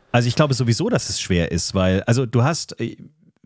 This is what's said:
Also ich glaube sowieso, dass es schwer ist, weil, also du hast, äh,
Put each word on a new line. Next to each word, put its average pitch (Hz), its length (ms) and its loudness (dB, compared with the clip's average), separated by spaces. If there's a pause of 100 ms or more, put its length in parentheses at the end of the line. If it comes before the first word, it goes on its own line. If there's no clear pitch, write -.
(120)
Also 120 160 2
ich 120 80 -2
glaube 147 180 2
sowieso, 117 340 0
dass - 220 -2
es - 100 -6
schwer 87 320 0
ist, - 220 -4
weil, 95 300 2
also 123 200 2
du 117 180 0
hast, - 380 -4
äh, 117 160 -8 (500)